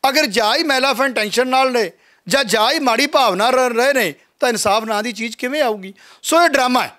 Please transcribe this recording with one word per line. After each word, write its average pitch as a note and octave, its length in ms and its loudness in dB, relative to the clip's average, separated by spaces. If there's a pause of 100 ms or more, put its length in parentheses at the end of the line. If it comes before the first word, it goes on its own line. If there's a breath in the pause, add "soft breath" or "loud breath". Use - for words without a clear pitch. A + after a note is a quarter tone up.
ਅਗਰ D4 180 0
ਜਾ A3 300 0
ਹੀ D#4+ 40 -2
malevolent C4+ 520 0
intention A3 320 -2
ਨਾਲ C4 280 0
ਨੇ A3 180 0 (380 soft breath)
ਜਾਂ C4+ 160 0
ਜਾ A3 260 2
ਹੀ D#4+ 80 0
ਮਾੜੀ B3+ 280 0
ਭਾਵਨਾ A#3+ 440 2
ਰ-, B3+ 40 2
ਰਹੇ B3+ 380 2
ਨੇ G#3+ 220 0 (260 soft breath)
ਤਾਂ B3 80 0
ਇਨਸਾਫ A3 360 0
ਨਾਂ G#3+ 180 -4
ਦੀ A#3+ 100 -6
ਚੀਜ਼ A3 240 -10
ਕਿਵੇਂ C#4 260 -4
ਆਊਗੀ? G3+ 320 -4 (280 loud breath)
ਸੋ E4 200 2
ਇਹ E4+ 60 4
ਡਰਾਮਾ B3+ 340 0
ਹੈ D3+ 160 -8